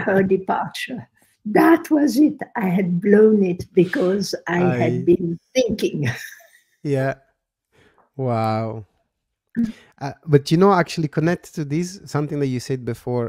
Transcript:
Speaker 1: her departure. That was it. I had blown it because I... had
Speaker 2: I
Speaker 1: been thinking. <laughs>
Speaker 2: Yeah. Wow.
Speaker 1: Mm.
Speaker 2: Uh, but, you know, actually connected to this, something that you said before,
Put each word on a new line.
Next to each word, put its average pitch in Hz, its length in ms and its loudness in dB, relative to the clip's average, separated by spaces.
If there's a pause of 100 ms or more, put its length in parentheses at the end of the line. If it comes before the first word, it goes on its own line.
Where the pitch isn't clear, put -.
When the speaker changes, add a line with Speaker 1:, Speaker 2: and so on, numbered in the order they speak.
Speaker 1:
her 196 180 2
departure. 190 760 -4 (440)
That 320 460 4
was 285 240 2
it. 294 220 4 (180)
I 202 120 -2 (100)
had 175 220 0
blown 208 440 6
it 180 180 -2 (100)
because 185 600 0 (140)
I... 175 100 -2 (240)
had 120 100 0
Speaker 2:
I 123 60 -2 (120)
Speaker 1:
been 175 280 0 (160)
thinking. 214 540 -2 (380)
<laughs> - 360 -20
Speaker 2:
Yeah. 135 320 -2 (1000)
Wow. 110 680 -4 (760)
Speaker 1:
Mm. 226 140 -4 (280)
Speaker 2:
Uh, 139 120 -10 (140)
but, 143 240 2
you 160 60 4
know, 196 160 4
actually 165 360 -2
connected 165 460 -4
to 156 100 -8
this, 180 400 -6
something 147 360 -6
that 139 80 -2
you 127 120 -6
said 131 240 -8
before, 120 440 -6